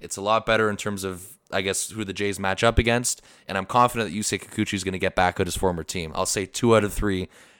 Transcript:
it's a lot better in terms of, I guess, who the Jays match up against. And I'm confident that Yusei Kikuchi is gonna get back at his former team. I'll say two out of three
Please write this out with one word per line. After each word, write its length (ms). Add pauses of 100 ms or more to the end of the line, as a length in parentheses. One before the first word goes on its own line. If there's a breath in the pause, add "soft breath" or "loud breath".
it's 160
a 40
lot 240
better 240
in 60
terms 300
of, 320 (120)
I 120
guess, 300
who 120
the 80
Jays 300
match 200
up 160
against. 440 (260 soft breath)
And 100
I'm 80
confident 460
that 80
Yusei 220
Kikuchi 320
is 100
gonna 160
get 160
back 240
at 80
his 80
former 300
team. 280
I'll 120
say 200
two 300
out 80
of 80
three 380 (300 soft breath)